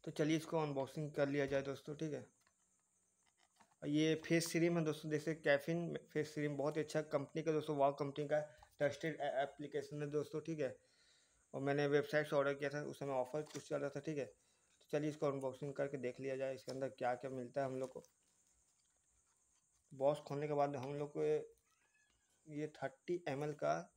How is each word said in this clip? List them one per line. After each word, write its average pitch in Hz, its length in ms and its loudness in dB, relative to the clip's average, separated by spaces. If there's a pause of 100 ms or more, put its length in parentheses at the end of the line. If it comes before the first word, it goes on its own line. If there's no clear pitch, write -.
तो 165 60 -4
चलिए 156 260 4
इसको 156 220 0
unboxing 147 540 0
कर 143 160 2
लिया 139 180 2
जाए 139 160 2
दोस्तों, 139 320 -6
ठीक 151 180 -4
है। 123 140 -8 (1600)
ये 156 320 4 (100)
face 165 280 4
सीरम 170 260 4
है 160 60 2
दोस्तों, 156 260 -2
जैसे 151 240 0
Caffeine 156 640 2 (160)
face 151 220 -2
सीरम, 147 220 -2
बहुत 151 200 0
ही 156 60 0
अच्छा 156 180 0 (120)
company 151 300 -2
का 160 100 0
दोस्तों, 151 240 0
wow 139 160 6
company 143 360 -4
का 151 120 2 (380)
trusted 143 420 0
ए-, 143 120 -2 (100)
application 147 600 -4
है 147 80 -4
दोस्तों, 147 300 -2
ठीक 151 200 -6
है। 127 160 -2 (760)
और 135 80 -2
मैंने 143 240 2
वेबसाइट 147 400 2
से 147 100 0
order 139 180 4
किया 139 160 -2
था, 147 120 -4
उस 135 160 -8
समय 139 140 -4
offer 131 300 0
कुछ 151 260 -10
चल 151 80 -2
रहा 139 140 -2
था, 143 100 -6
ठीक 151 180 -4
है। 127 60 -2
तो - 680 -20
चलिए 151 200 2
इसको 147 160 -2
unboxing 135 480 -2
करके 139 220 -2
देख 123 240 -4
लिया 135 160 -2
जाए, 135 180 -2
इसके 131 180 -10
अंदर 135 160 -2
क्या 123 260 0
क्या 131 160 -6
मिलता 127 300 -4
है 135 60 2
हम 131 100 -2
लोग 131 160 -4
को। - 100 -12 (1900)
Box 139 280 4
खोलने 147 280 -4
के 147 60 2
बाद 143 220 2
हम 131 180 -6
लोग 147 180 -4
को 156 100 -2
ये, 151 140 2 (1120)
ये 151 200 -6 (100)
थर्टी 175 520 -4
एम 143 160 0
एल 151 100 -2
का 147 200 2 (220)